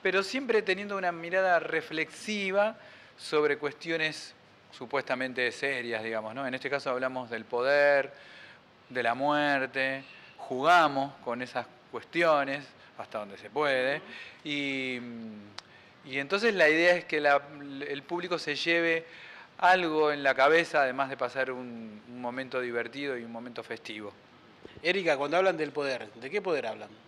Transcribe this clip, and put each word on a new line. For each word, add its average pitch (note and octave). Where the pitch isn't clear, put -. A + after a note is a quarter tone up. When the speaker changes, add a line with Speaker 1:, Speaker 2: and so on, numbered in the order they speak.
Speaker 1:
pero F#3+
siempre A#3
teniendo G3+
una F#3
mirada E3+
reflexiva F#3+
sobre D3+
cuestiones D#3
supuestamente B2+
serias, A#2+
digamos, A2
¿no? C3+
En B2+
este C3
caso C#3
hablamos B2+
del A2+
poder, C#3
de B2
la A#2
muerte, C3+
jugamos C#3+
con B2
esas B2
cuestiones C#3+
hasta A2
donde G2+
se G#2
puede, C#3
y, C3+
y C3+
entonces G3+
la E3
idea E3+
es E3+
que D#3
la, C#3+
el C#3
público F3
se D3+
lleve E3
algo E3
en C#3+
la C3+
cabeza, D#3
además C3
de C3+
pasar C3
un, A#2
un B2
momento B2+
divertido A#2+
y A#2
un A#2
momento A#2
festivo. G#2+
Speaker 2:
Erika, E3
cuando C#3+
hablan F3+
del D3+
poder, C3+
¿de B2
qué G3+
poder D#3
hablan? G#2+